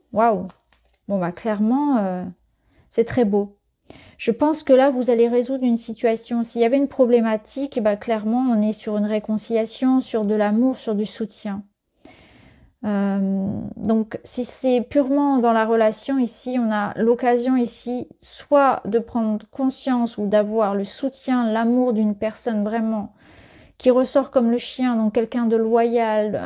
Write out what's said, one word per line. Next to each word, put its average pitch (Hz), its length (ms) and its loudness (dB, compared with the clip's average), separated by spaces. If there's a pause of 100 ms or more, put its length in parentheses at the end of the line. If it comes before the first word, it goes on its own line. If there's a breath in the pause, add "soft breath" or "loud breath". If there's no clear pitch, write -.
(120)
Waouh ! 202 360 2 (600)
Bon, 196 120 -2
bah, 175 120 -2
clairement, 233 680 0
euh, 180 260 -2 (640)
c'est 226 160 0
très 240 200 2
beau. 202 320 0 (600 loud breath)
Je - 140 0
pense 302 320 0
que 269 100 4
là, 262 160 6
vous 254 220 0
allez 233 180 4
résoudre 247 340 -2
une 233 140 2
situation. 233 640 -4
S'il 233 180 -4
y 226 40 6
avait 240 120 2
une 277 100 2
problématique, 240 880 0
eh 233 40 0
ben, 208 140 2
clairement, 220 540 -2
on 220 100 2
est 214 140 2
sur 214 240 -6
une 208 80 0
réconciliation, 220 920 0
sur 220 260 -2
de 208 100 2
l'amour, 214 440 2
sur 220 160 -4
du 208 100 -2
soutien. 208 580 -8 (1200 soft breath)
Euh, 196 640 0 (280)
donc, 220 460 -2
si - 220 -6
c'est 254 360 0
purement 277 580 2
dans 233 140 4
la 220 120 2
relation, 226 540 0
ici, 254 400 -2
on 226 120 0
a 208 280 -2
l'occasion 240 560 2
ici, 240 520 -4 (120)
soit - 640 2
de 214 140 0
prendre 220 500 -2
conscience 254 720 -2
ou 208 80 -2
d'avoir 208 480 2
le 196 80 -2
soutien, 254 680 -2
l'amour 240 420 2
d'une 214 200 2
personne 214 500 -4
vraiment 220 500 -4 (640 loud breath)
qui 254 100 4
ressort 254 400 2
comme 233 220 2
le 240 60 2
chien, 247 380 -2
donc 220 180 0
quelqu'un 233 340 -2
de 226 80 2
loyal, 226 920 2